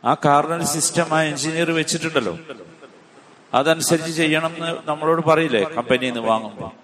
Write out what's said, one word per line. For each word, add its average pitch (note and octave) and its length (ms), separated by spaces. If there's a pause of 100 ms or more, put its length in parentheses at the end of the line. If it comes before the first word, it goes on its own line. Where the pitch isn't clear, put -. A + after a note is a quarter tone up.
ആ B2+ 80
കാറിനൊരു D#3 500
സിസ്റ്റം D#3+ 500
ആ D#3 100
എഞ്ചിനീയർ D#3+ 480
വെച്ചിട്ടുണ്ടല്ലോ, D#3+ 680 (1160)
അതനുസരിച്ച് D#3+ 580
ചെയ്യണം D#3+ 440
എന്ന് E3 340
നമ്മളോട് D#3 360
പറയില്ലേ D#3 380
കമ്പനിയിൽ B2+ 500
നിന്ന് A#2 140
വാങ്ങുമ്പോ? A2 460 (100)